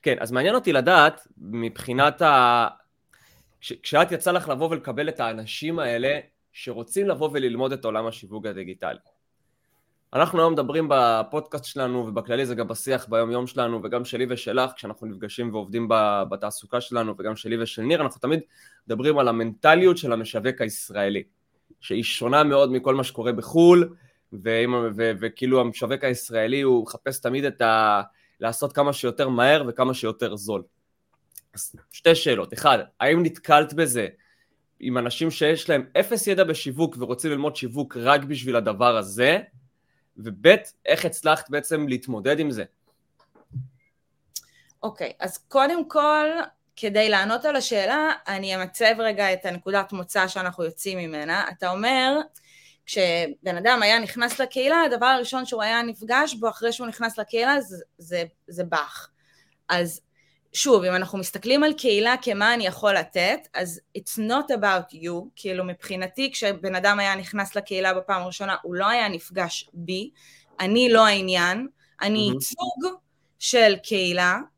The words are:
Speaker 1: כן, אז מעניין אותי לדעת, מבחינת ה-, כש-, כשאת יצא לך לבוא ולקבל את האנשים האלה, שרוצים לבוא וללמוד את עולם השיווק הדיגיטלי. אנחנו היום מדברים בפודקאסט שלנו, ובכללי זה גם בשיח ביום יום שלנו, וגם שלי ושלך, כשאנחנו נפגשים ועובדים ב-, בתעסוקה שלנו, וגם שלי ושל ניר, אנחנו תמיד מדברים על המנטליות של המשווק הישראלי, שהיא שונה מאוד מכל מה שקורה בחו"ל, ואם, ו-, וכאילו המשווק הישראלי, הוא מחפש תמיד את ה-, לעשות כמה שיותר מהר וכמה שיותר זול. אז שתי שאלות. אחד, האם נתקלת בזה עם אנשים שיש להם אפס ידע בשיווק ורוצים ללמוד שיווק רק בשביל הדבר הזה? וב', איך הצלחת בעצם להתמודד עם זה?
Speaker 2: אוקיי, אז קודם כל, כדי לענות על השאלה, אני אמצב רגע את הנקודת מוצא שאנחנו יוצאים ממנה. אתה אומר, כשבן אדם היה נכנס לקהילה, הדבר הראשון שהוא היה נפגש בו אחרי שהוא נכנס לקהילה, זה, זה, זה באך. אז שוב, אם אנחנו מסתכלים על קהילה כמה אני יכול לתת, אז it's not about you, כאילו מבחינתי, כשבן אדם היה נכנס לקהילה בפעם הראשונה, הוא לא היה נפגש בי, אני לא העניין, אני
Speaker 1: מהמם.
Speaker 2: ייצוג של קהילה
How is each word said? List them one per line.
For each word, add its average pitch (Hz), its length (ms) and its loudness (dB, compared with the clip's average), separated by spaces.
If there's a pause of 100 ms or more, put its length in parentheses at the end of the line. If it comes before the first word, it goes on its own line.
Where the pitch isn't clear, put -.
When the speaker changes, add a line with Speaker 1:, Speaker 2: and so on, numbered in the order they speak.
Speaker 1:
כן, 139 180 0
אז 113 120 -6
מעניין 151 240 2
אותי 185 180 2
לדעת, 151 540 6 (100)
מבחינת 117 840 -2
ה-, 123 460 6 (960)
כש-, - 120 -12
כשאת 175 380 0
יצא 175 200 -2
לך 175 180 -2
לבוא 160 200 -2
ולקבל 151 400 -4
את 156 100 -10
האנשים 117 600 -6
האלה, 131 400 -2 (320)
שרוצים 123 560 -6
לבוא 151 260 -2
וללמוד 131 380 -2
את 131 140 -10
עולם 110 220 -4
השיווק 107 380 -12
הדיגיטלי. 92 540 -10 (1120)
אנחנו 165 260 0
היום 165 140 4
מדברים 147 360 -2
בפודקאסט 127 760 0
שלנו, 123 420 -6
ובכללי 117 380 -4
זה 120 100 -6
גם 110 120 -4
בשיח 120 420 -4
ביום 113 220 0
יום 123 160 -4
שלנו, 117 360 -4
וגם 117 220 -4
שלי 127 240 -4
ושלך, 127 460 -2
כשאנחנו 110 320 -14
נפגשים 107 460 -8
ועובדים 107 340 -6
ב-, 104 420 2
בתעסוקה 104 520 -6
שלנו, 113 360 -4
וגם 107 180 -6
שלי 113 280 -6
ושל 110 180 -8
ניר, 156 200 0
אנחנו - 200 -6
תמיד 151 180 0 (480)
מדברים 127 300 0
על 131 100 4
המנטליות 156 680 4
של 127 160 -2
המשווק 113 480 -4
הישראלי, 101 640 -4 (560)
שהיא 120 240 -4
שונה 135 400 2
מאוד 139 280 4
מכל 131 240 0
מה 135 80 0
שקורה 123 280 -4
בחו"ל, 170 580 6 (540)
ואם, 117 300 2
ו-, 113 380 0 (100)
וכאילו 127 400 2
המשווק 127 420 -4
הישראלי, 120 580 -2
הוא 123 220 4
מחפש - 360 -8
תמיד 131 260 -4
את - 160 -4
ה-, 110 400 4 (380)
לעשות 117 340 -4
כמה 143 200 2
שיותר 131 360 -2
מהר 131 380 4
וכמה 127 260 0
שיותר 110 420 -4
זול. 101 280 -6 (880)
אז - 220 -12 (160)
שתי 165 240 4
שאלות. 127 380 -2
אחד, 131 260 4 (200)
האם 160 240 2
נתקלת 151 500 2
בזה 123 340 0 (720)
עם 127 180 -4
אנשים 123 340 -2
שיש 160 380 0
להם 135 160 2 (140)
אפס 208 280 -2
ידע 190 160 2
בשיווק 156 560 -2
ורוצים 127 320 -6
ללמוד 147 240 -4
שיווק 127 420 -8
רק 139 260 4
בשביל 131 320 -4
הדבר 113 420 2
הזה? 117 420 2 (800)
וב', 107 300 0 (380)
איך 160 200 2
הצלחת - 440 0
בעצם 147 380 -2
להתמודד 127 520 -2
עם 147 120 -2
זה? 107 120 -6 (2250)
Speaker 2:
אוקיי, 175 360 -8
אז 180 180 -8
קודם 302 520 0
כל, 302 380 2 (480)
כדי 214 340 2
לענות 208 360 0
על 294 100 0
השאלה, 247 560 0 (160)
אני 190 280 -4
אמצב 214 420 2
רגע 202 360 0
את 185 120 -6
הנקודת 190 480 -2
מוצא 185 340 -2
שאנחנו 180 360 -6
יוצאים 185 340 -6
ממנה. 165 540 -4
אתה 180 200 -4
אומר, 262 480 0 (640)
כשבן 175 720 -2
אדם 233 260 2
היה 220 160 6
נכנס 240 400 -4
לקהילה, 269 420 2
הדבר 240 240 0
הראשון 254 400 0
שהוא 226 160 -6
היה 226 200 0
נפגש 240 520 -2
בו 220 160 -4
אחרי 226 220 -4
שהוא 233 160 -8
נכנס 226 300 -6
לקהילה, 240 440 0
זה, 196 160 -12 (200)
זה, 170 260 -6 (240)
זה 175 160 -8
באך. 165 460 -4 (600)
אז 175 320 -2 (520)
שוב, 226 300 4
אם 180 120 0
אנחנו 185 220 -4
מסתכלים 233 460 0
על 311 100 4
קהילה 233 480 2
כמה 214 320 2
אני 220 140 -2
יכול 196 260 0
לתת, 185 460 0 (140)
אז 175 280 -8 (160)
it's - 220 -10
not 254 300 -2
about 202 440 0
you, 165 200 -8 (220)
כאילו 185 280 -6
מבחינתי, 185 680 -6
כשבן 190 440 -4
אדם 202 240 2
היה 196 160 0
נכנס 196 400 -8
לקהילה 190 380 -2
בפעם 185 280 -2
הראשונה, 185 400 -6
הוא 175 140 -8
לא 196 140 0
היה 233 180 2
נפגש 175 640 -6
בי, 185 360 -8 (500)
אני 226 300 4
לא 226 160 8
העניין, 190 640 0 (340)
אני 208 240 0
Speaker 1:
מהמם. 202 80 0
Speaker 2:
ייצוג 349 640 -6 (400)
של 220 440 4
קהילה 180 540 0 (200)